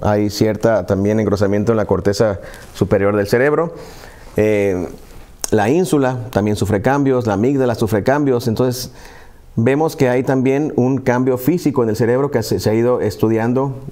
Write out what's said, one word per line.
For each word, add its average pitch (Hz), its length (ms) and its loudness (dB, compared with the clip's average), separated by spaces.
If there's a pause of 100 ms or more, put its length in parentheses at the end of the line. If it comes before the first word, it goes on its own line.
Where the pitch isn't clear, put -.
hay 104 300 0
cierta 107 560 0
también 101 340 0
engrosamiento 101 520 0
en 113 40 2
la 107 80 0
corteza 101 560 0 (320)
superior 101 420 2
del 101 120 2
cerebro. 147 480 0 (640)
Eh, 101 500 2 (600)
la 104 180 2
ínsula 139 520 0 (100)
también 104 260 0
sufre 101 240 0
cambios, 131 460 2
la 104 80 0
amígdala 127 400 2
sufre 104 280 0
cambios, 131 460 0
entonces 123 420 -2 (640)
vemos 139 400 2
que 135 140 2
hay 127 140 2
también 135 540 0
un 127 220 2
cambio 127 380 0
físico 147 460 0
en 113 80 0
el 104 60 -2
cerebro 127 340 0
que 117 120 -2
se, 104 180 -2
se 110 100 0
ha 107 40 2
ido 117 280 2
estudiando 113 720 0 (180)